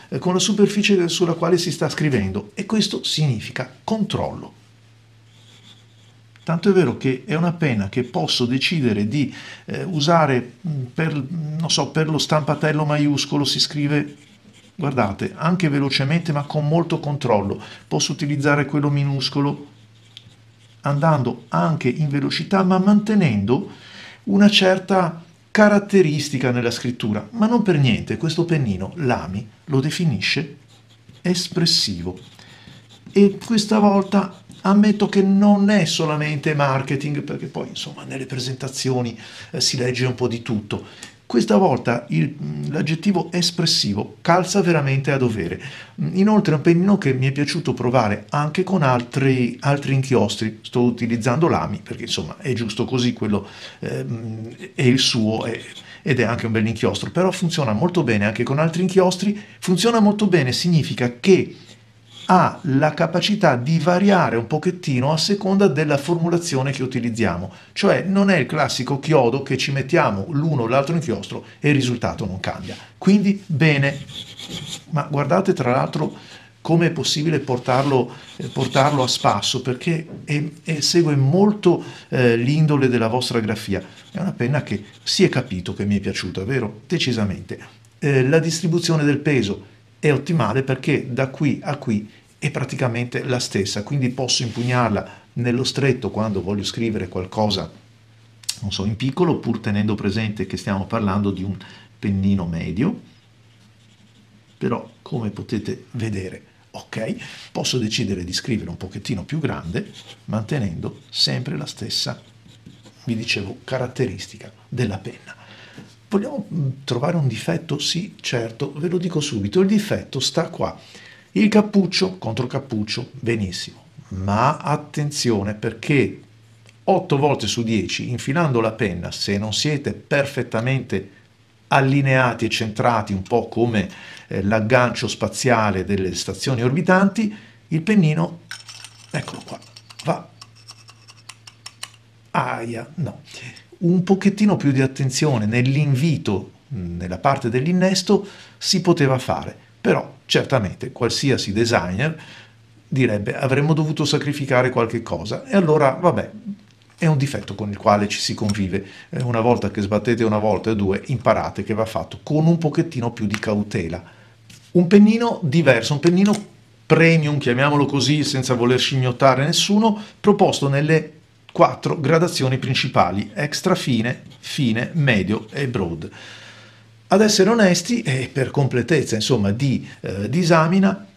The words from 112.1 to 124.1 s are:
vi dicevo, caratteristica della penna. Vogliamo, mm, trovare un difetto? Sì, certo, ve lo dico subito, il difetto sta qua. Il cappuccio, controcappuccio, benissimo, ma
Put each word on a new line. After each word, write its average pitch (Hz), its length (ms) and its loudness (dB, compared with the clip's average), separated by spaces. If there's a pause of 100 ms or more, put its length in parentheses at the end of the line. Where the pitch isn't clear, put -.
vi 117 120 -4
dicevo, 107 480 -6
caratteristica - 880 -6 (160)
della 120 300 -4
penna. - 360 -16 (760)
Vogliamo, 247 440 -2
mm, 151 160 -2 (160)
trovare 147 320 -2
un 151 100 0
difetto? - 520 -4
Sì, 175 420 -6
certo, 117 520 -6
ve 151 160 -6
lo 175 100 -2
dico 165 220 -2
subito, 107 400 -2
il 196 60 4
difetto 165 540 -2
sta 160 280 -2
qua. - 300 -6 (540)
Il 208 160 4
cappuccio, 202 680 2
controcappuccio, 117 960 -6
benissimo, 107 720 -6 (240)
ma 101 480 2